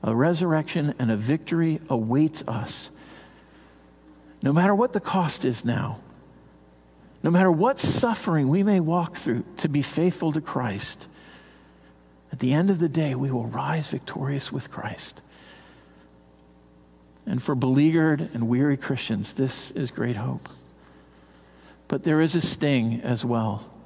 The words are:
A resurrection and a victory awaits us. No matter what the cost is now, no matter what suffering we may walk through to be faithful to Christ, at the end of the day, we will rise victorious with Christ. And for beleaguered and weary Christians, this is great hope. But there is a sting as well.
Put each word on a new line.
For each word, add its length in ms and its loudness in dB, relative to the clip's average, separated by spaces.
A 120 0
resurrection 840 0
and 120 0
a 60 2
victory 640 0
awaits 580 0
us. 400 -6
No 120 2
matter 200 6
what 200 2
the 60 0
cost 440 -2
is 180 -2
now, 380 -4
no 80 2
matter 220 6
what 280 2
suffering 680 2
we 140 4
may 180 4
walk 360 0
through 280 -2
to 100 -2
be 140 0
faithful 500 0
to 80 -2
Christ, 680 -6
at 60 -12
the 160 2
end 160 4
of 80 2
the 100 2
day, 260 0
we 160 -2
will 160 -2
rise 420 -4
victorious 640 -6
with 200 -8
Christ. 500 -10
And 160 -2
for 120 -2
beleaguered 800 4
and 160 -2
weary 280 2
Christians, 580 -4
this 380 -2
is 180 -4
great 260 -4
hope. 320 -6
But 160 -4
there 180 2
is 140 2
a 60 4
sting 640 0
as 220 -2
well. 460 -2